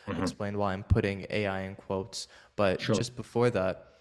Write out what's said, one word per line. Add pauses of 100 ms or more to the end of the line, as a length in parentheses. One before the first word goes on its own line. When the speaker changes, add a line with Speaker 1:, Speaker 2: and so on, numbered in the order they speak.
Speaker 1:
Mm-hmm.
Speaker 2:
explain
why
I'm
putting
A
I
in
quotes. (280)
But
Speaker 1:
Sure.
Speaker 2:
just
before
that, (260)